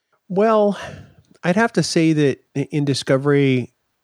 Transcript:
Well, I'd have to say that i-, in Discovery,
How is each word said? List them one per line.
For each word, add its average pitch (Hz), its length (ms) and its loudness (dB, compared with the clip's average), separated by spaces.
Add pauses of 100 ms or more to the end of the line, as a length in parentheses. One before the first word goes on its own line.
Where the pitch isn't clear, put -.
(280)
Well, 208 500 0 (640)
I'd 175 100 0
have 226 200 0
to 180 100 0
say 160 280 2
that 147 300 0 (140)
i-, 139 160 -4
in 147 120 -2
Discovery, 139 880 0 (320)